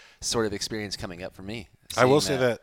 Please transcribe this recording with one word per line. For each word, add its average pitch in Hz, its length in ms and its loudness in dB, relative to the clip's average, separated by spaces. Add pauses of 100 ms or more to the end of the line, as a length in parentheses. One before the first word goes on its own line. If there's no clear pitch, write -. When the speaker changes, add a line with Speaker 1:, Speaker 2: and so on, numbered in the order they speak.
(220)
Speaker 1:
sort 113 240 0
of 101 80 -2
experience 104 420 -6
coming 90 280 -10
up - 120 -10
for 95 80 -16
me. 107 240 -10 (300)
Speaker 2:
I 120 80 6
will 143 160 6
Speaker 1:
Seeing 139 160 0
Speaker 2:
say 127 80 2
Speaker 1:
that. 113 180 0